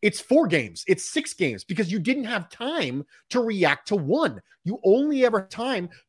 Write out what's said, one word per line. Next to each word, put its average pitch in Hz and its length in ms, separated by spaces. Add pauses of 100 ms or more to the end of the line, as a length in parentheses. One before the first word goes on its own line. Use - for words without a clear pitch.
It's - 180
four 294 240
games. 131 420
It's - 220
six - 240
games, 127 300
because 185 280
you 214 60
didn't 247 280
have 214 240
time 233 540 (280)
to 247 100
react 190 460
to 208 80
one. 170 440 (240)
You 269 200
only 269 420
ever 226 140
have 190 100
time 226 400 (200)